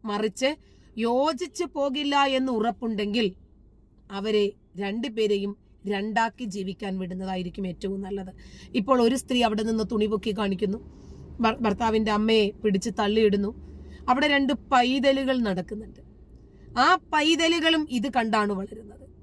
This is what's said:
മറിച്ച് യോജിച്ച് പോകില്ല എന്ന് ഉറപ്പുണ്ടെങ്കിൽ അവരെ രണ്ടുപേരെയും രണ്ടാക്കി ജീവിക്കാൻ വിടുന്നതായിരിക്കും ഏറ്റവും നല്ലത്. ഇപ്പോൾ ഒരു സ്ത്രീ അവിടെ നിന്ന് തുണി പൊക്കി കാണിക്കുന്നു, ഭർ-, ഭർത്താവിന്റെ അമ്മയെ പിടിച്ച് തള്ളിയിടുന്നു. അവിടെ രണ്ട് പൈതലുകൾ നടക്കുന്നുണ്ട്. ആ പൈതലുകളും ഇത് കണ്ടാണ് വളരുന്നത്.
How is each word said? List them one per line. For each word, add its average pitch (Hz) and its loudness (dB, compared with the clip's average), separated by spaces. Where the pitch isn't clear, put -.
മറിച്ച് 214 0
യോജിച്ച് 269 0
പോകില്ല 285 -2
എന്ന് 262 2
ഉറപ്പുണ്ടെങ്കിൽ 214 0
അവരെ 202 0
രണ്ടുപേരെയും 208 -2
രണ്ടാക്കി 220 -2
ജീവിക്കാൻ 190 -6
വിടുന്നതായിരിക്കും 185 -6
ഏറ്റവും 196 -6
നല്ലത്. 196 -8
ഇപ്പോൾ 247 4
ഒരു 233 4
സ്ത്രീ 247 0
അവിടെ 220 2
നിന്ന് 220 0
തുണി 214 2
പൊക്കി 208 -2
കാണിക്കുന്നു, 196 -2
ഭർ-, 220 2
ഭർത്താവിന്റെ 220 2
അമ്മയെ 214 4
പിടിച്ച് 208 -2
തള്ളിയിടുന്നു. 208 2
അവിടെ 285 0
രണ്ട് 277 4
പൈതലുകൾ 262 2
നടക്കുന്നുണ്ട്. 208 -6
ആ 311 6
പൈതലുകളും 330 2
ഇത് 247 -2
കണ്ടാണ് 220 2
വളരുന്നത്. 202 -10